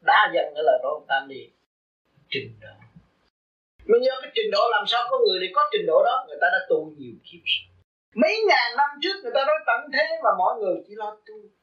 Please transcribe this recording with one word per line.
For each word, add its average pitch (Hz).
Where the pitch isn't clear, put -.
đá -
dần -
cái 156
lời 127
nói 135
ông -
Tám 135
đi. 131
Trình -
độ. -
Mà 226
nhờ 262
cái 294
trình 208
độ -
làm 214
sao -
có 262
người 185
để 185
có 294
trình 208
độ 160
đó, -
người -
ta 1077
đã 1077
tu 480
nhiều -
kiếp -
rồi. -
Mấy 339
ngàn 240
năm 277
trước 381
người -
ta 269
nói 311
tận 254
thế 302
mà 226
mọi 196
người 185
chỉ 202
lo 214
tu. 214